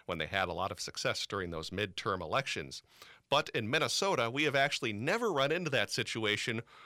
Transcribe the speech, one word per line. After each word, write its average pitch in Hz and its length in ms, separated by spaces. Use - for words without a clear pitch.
when 87 100
they 78 80
had 95 220
a 87 60
lot 92 180
of - 80
success - 480
during 92 240
those 80 180
midterm 98 500
elections. 85 640
But 147 200
in 113 200
Minnesota, 143 640
we 143 120
have 139 120
actually 139 380
never 185 400
run 139 180
into 165 200
that 107 200
situation 113 680